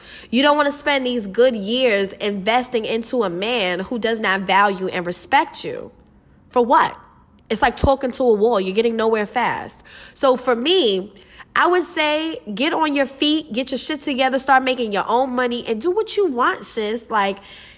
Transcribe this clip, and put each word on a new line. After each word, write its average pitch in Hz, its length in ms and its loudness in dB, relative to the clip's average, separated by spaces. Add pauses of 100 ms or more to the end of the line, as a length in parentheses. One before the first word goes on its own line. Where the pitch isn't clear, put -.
(320)
You 240 100 2
don't 294 140 6
wanna 285 160 2
spend 285 340 -2
these 240 220 -4
good 233 280 2
years 208 580 0
investing 220 720 -2
into 226 380 -2
a 190 60 0
man 185 520 -2
who 226 180 -6
does 226 220 -2
not 190 200 0
value 190 460 2
and 175 180 -4
respect - 600 -2
you. - 260 -10 (560)
For 247 180 2
what? 254 320 2 (520)
It's 220 120 -2
like 240 140 2
talking 269 360 2
to 262 120 -2
a 240 100 6
wall. 208 280 4
You're 190 120 -4
getting 226 220 2
nowhere 220 300 2
fast. 202 580 -4 (300)
So 262 240 4
for 254 180 0
me, 233 580 0 (400)
I 302 140 2
would 349 160 2
say 311 560 -2 (160)
get 285 160 0
on 311 240 0
your 277 100 2
feet, 302 460 -2
get 254 200 -4
your 262 60 -2
shit 302 240 -4
together, 262 380 0
start 262 240 4
making 247 300 -2
your 190 160 -2
own 247 260 2
money, 240 320 -2
and 220 140 -4
do 349 100 0
what 427 240 -2
you 403 120 2
want, 269 380 -2
sis. 226 460 -6
Like, 196 280 0 (380)